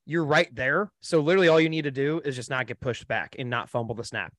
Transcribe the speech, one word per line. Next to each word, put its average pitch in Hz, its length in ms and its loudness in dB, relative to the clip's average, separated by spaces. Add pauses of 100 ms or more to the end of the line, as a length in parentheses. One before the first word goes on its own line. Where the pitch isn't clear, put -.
you're 160 180 -2
right 151 320 2
there. 143 340 0 (120)
So 165 180 2
literally 175 280 4
all 160 120 8
you 160 80 4
need 160 160 -2
to 143 60 -2
do 139 340 -2
is 139 100 -4
just 123 160 -10
not 127 160 -2
get 117 140 -12
pushed - 260 -4
back 104 320 -4
and 127 100 -6
not 120 200 -4
fumble 117 260 -4
the 110 80 -8
snap 101 360 -8